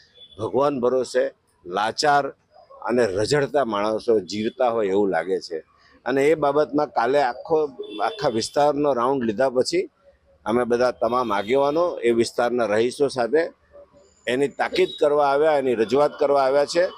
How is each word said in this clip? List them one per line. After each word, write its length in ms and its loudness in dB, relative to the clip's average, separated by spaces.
ભગવાન 420 -2
ભરોસે 500 0
લાચાર 640 0
અને 220 2
રઝળતા 580 0
માણસો 560 0
જીવતા 480 -2
હોય 200 0
એવું 200 2
લાગે 320 -2
છે. 180 -10
અને 240 0
એ 60 4
બાબતમાં 520 0
કાલે 360 0
આખો, 480 -2
આખા 240 -2
વિસ્તારનો 640 0
રાઉન્ડ 320 0
લીધા 260 0
પછી 380 -2
અમે 200 0
બધા 260 0
તમામ 420 -2
આગેવાનો, 640 0
એ 120 0
વિસ્તારના 540 0
રહીશો 440 0
સાથે 420 -2
એની 220 0
તાકીદ 400 -2
કરવા 260 4
આવ્યા, 260 2
એની 220 2
રજૂઆત 440 0
કરવા 240 2
આવ્યા 220 2
છે. 340 0